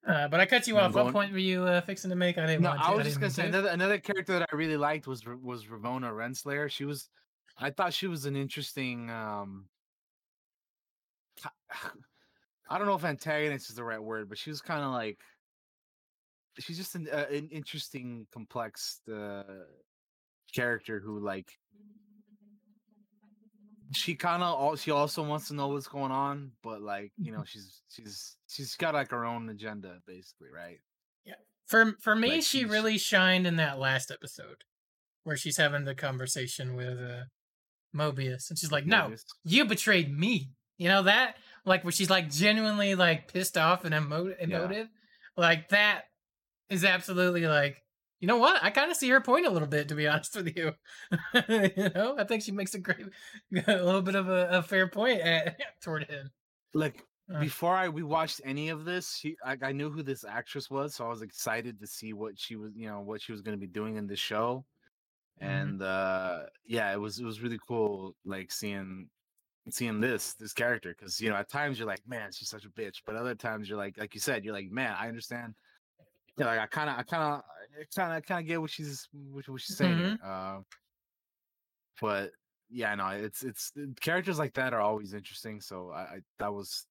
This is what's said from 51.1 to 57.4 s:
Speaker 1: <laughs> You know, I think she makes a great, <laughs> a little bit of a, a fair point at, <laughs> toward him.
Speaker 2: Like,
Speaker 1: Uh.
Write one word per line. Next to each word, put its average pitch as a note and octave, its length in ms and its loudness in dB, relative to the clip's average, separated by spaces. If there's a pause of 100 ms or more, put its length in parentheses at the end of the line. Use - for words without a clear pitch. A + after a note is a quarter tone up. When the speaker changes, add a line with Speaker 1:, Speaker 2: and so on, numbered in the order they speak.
Speaker 1:
<laughs> G3+ 680 4
You F#3+ 160 4
know, A3+ 240 2
I - 60 2
think G#3+ 200 0
she G#3+ 100 -6
makes G3 200 -4
a G3+ 60 -6
great, - 260 -4 (460)
<laughs> F3+ 160 0
a F#3+ 160 4
little F#3+ 180 4
bit F#3+ 140 0
of F#3+ 140 2
a, F3+ 220 4
a F3+ 120 4
fair F#3+ 240 4
point G#3+ 340 2
at, E3 380 2 (100)
<laughs> - 140 -20
toward D#3 260 -4
him. C#3 220 -10 (420)
Speaker 2:
Like, D3+ 300 0 (280)
Speaker 1:
Uh. D#3 100 -4